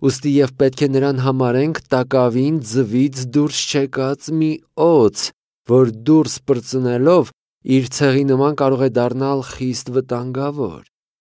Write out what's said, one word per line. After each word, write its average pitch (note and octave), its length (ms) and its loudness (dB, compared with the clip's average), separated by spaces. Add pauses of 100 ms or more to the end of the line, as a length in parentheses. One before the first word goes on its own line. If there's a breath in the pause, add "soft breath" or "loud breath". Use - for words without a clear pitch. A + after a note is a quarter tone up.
ուստի C#3 320 0
և C#3 200 2
պետք C3+ 280 -2
է C#3+ 80 0
նրան C3+ 320 0
համարենք C3 640 0
տակավին B2+ 760 0
ձվից B2+ 680 -2
դուրս D3 360 -2
չեկած C3+ 640 -4
մի D#3 220 0 (220)
օձ, D3+ 500 4 (460)
որ A#2+ 300 4
դուրս D3+ 400 2
պրծնելով B2+ 920 0 (340)
իր C3 220 2
ցեղի C#3 360 2
նման C3+ 320 2
կարող C3+ 280 0
է C3 60 2
դառնալ B2+ 520 -2
խիստ B2+ 480 -8
վտանգավոր։ B2+ 920 -6 (380)